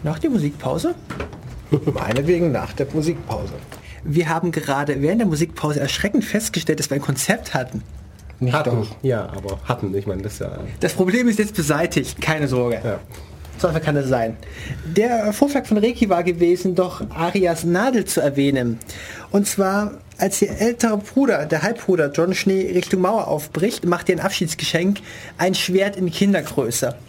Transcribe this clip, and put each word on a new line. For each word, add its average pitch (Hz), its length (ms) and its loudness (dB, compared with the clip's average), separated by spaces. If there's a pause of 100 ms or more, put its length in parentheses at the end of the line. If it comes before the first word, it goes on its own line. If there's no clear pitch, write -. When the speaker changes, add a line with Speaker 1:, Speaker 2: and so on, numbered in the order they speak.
Speaker 1:
Nach 156 160 -2
der 330 100 0
Musikpause? 170 640 0 (960)
Speaker 2:
Meinetwegen 147 580 2
nach 95 220 -2
der 139 200 -2
Musikpause. - 600 -4 (500)
Speaker 1:
Wir 156 260 0
haben 165 220 0
gerade 143 500 0
während 175 180 2
der 226 80 2
Musikpause 151 540 0
erschreckend 208 420 0
festgestellt, - 560 0
dass 151 100 -4
wir 139 60 0
ein 143 60 0
Konzept - 520 0
hatten. 131 300 -4 (560)
Speaker 2:
Nicht 127 140 0
Speaker 3:
Hatten. 147 180 4 (120)
Speaker 2:
doch. 104 40 -6 (140)
Speaker 3:
Ja, 117 340 0
aber 98 300 -6
hatten. 101 300 -2
Ich 98 120 -2
meine, 95 140 -4
das 101 120 -6
ist - 60 -12
ja 90 200 -6 (200)
Speaker 1:
Das 175 140 0
Problem 214 340 4
ist 214 120 2
jetzt 208 160 0
beseitigt, 156 680 0
keine 156 260 0
Sorge. 123 360 0
Speaker 3:
Ja. 101 160 -2 (580)
Speaker 1:
Zweifel 165 240 0
kann 151 160 0
es 139 100 0
sein. 117 300 0 (480)
Der 208 480 2
Vorschlag 285 320 2
von 214 120 2
Reiki 233 320 4
war 175 140 4
gewesen, 175 520 2
doch 180 340 0
Arias 170 560 0
Nadel 202 400 4
zu - 160 0
erwähnen. 135 580 2 (520)
Und 202 160 2
zwar, 196 440 0 (260)
als 196 240 0
ihr - 160 2
älterer 233 400 2
Bruder, 202 480 2
der 156 180 0
Halbbruder 180 500 2
John 175 200 2
Schnee 190 400 2
Richtung 180 280 2
Mauer 196 260 2
aufbricht, 160 580 -2
macht 175 220 0
ihr 185 80 4
ein 165 60 -4
Abschiedsgeschenk, 185 800 0 (380)
ein 185 180 2
Schwert 196 420 0
in 185 120 0
Kindergröße. 147 840 0 (140)